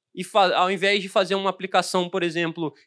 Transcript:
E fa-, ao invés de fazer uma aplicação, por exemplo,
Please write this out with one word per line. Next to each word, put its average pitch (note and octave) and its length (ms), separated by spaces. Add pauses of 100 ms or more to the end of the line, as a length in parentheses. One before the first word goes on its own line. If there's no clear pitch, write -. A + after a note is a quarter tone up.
(140)
E F3+ 100
fa-, F#3+ 320
ao F3+ 140
invés G3 320
de F#3+ 60
fazer F#3+ 260
uma G3 160
aplicação, F#3 580
por F3+ 140
exemplo, E3 500 (140)